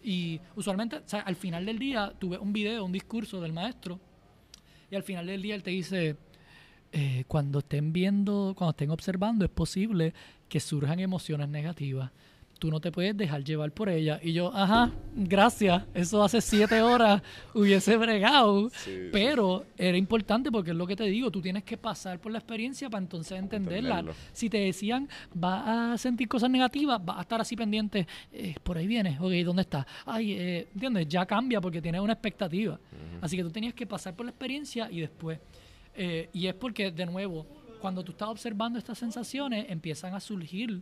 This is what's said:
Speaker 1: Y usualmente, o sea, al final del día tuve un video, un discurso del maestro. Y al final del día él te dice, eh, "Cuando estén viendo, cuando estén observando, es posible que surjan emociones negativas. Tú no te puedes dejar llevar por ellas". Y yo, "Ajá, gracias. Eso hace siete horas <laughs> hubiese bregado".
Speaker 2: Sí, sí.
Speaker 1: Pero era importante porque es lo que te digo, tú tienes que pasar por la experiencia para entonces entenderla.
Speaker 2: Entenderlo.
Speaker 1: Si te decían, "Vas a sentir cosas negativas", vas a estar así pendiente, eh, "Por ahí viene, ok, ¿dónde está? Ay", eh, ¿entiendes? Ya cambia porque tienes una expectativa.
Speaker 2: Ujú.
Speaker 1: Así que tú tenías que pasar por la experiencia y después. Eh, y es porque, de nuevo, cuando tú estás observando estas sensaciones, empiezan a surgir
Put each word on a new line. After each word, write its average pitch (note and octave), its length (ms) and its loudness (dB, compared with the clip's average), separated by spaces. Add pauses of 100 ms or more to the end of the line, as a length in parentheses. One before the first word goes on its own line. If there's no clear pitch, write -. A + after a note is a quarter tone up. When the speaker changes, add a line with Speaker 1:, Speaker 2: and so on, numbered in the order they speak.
Speaker 1:
Y F3 360 -2 (160)
usualmente, G#3 420 -4
o - 80 -10
sea, G#3 160 -4
al F#3+ 140 -4
final F3 300 -6
del A3 140 -4
día A#3+ 400 -2
tuve F#3 180 -4
un G3+ 140 -4
video, G#3+ 340 -2
un F3+ 60 -4
discurso G3+ 500 -6
del D#3+ 120 -6
maestro. F#3 460 -8 (920)
Y F#3+ 40 -6
al G3 80 -2
final F3 240 -6
del F#3+ 140 -6
día G#3 140 -4
él F#3+ 80 -8
te F3+ 80 -4
dice, F3 460 -2 (760)
eh, C3+ 360 0
"Cuando C#3+ 320 0
estén D3 340 -2
viendo, G3 640 2
cuando E3+ 140 2
estén D3 200 -2
observando, F#3+ 540 0
es E3+ 60 -2
posible E3+ 640 0 (360)
que D#3 100 -2
surjan D3 400 -2
emociones E3 500 -2
negativas. C#3+ 600 -4 (480)
Tú D#3+ 100 -2
no D#3 100 0
te E3+ 140 -4
puedes G3 240 0
dejar D3+ 260 0
llevar D3+ 280 -2
por G#3 180 -2
ellas". D#3+ 340 2
Y E3 80 0
yo, F3 240 0
"Ajá, A3 360 6 (240)
gracias. G3 680 6 (100)
Eso F3+ 300 4
hace A3 160 6
siete G#3+ 420 6
horas A3+ 400 8 (160)
<laughs> - 180 -18
hubiese G3+ 420 6
bregado". A3 720 6
Speaker 2:
Sí, - 60 -12 (100)
sí. F#3 260 -6
Speaker 1:
Pero G#3 540 2 (100)
era F3+ 220 2
importante A3 540 2
porque G3+ 200 0
es E3+ 60 0
lo F3 100 -2
que G3 80 -2
te A3+ 100 -4
digo, A3 260 0
tú F#3 100 -4
tienes F#3+ 220 -4
que A3+ 140 -8
pasar F#3 440 -8
por A3 100 -8
la A3+ 60 -4
experiencia A#3 520 -6
para G#3 140 -4
entonces F3 340 -8
entenderla. G3 600 -2
Speaker 2:
Entenderlo. D#3+ 140 -6 (180)
Speaker 1:
Si - 180 -4
te G#3 100 2
decían, G#3 500 0 (240)
"Vas F3+ 340 0
a A#3 300 2
sentir A#3+ 300 0
cosas B3 240 2
negativas", B3+ 520 2
vas E3 140 -4
a - 40 -4
estar A3+ 200 -2
así A3+ 140 -2
pendiente, G#3+ 520 0 (240)
eh, F3+ 320 -8
"Por F3 140 -2
ahí D#3+ 100 0
viene, G3 320 2
ok, F#3 120 0 (120)
¿dónde F3+ 200 2
está? C#3+ 220 -2 (200)
Ay", A3 280 -2
eh, F3+ 420 -4
¿entiendes? G3+ 320 0
Ya F3+ 180 2
cambia A3 340 2
porque E3+ 220 -4
tienes E3 200 -2
una G#3+ 120 2
expectativa. G3+ 600 -2
Speaker 2:
Ujú. E3 500 -16
Speaker 1:
Así E3+ 100 -2
que F3+ 80 -2
tú E3+ 60 -4
tenías A3 240 -6
que A#3 140 -10
pasar F#3+ 280 -10
por G#3+ 120 -8
la B3 40 -10
experiencia B3+ 600 -6
y E3 100 -6
después. D#3+ 380 -8 (560)
Eh, E3+ 380 -4
y F3+ 140 -2
es F#3 80 -2
porque, G3+ 360 -4
de E3+ 140 -6
nuevo, F3 400 -6 (360)
cuando F#3 220 -4
tú F3+ 100 -12
estás G#3 160 -6
observando A3+ 500 -4
estas G#3+ 180 -10
sensaciones, A#3+ 720 -4
empiezan E3+ 460 -6
a G3+ 40 -6
surgir F#3 640 -6